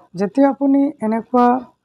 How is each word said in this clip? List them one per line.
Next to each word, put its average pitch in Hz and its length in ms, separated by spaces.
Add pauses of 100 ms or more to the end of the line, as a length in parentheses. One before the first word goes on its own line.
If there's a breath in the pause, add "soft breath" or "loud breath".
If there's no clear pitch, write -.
(140 soft breath)
যেতিয়া 202 340
আপুনি 277 440 (100)
এনেকুৱা, 226 420 (400)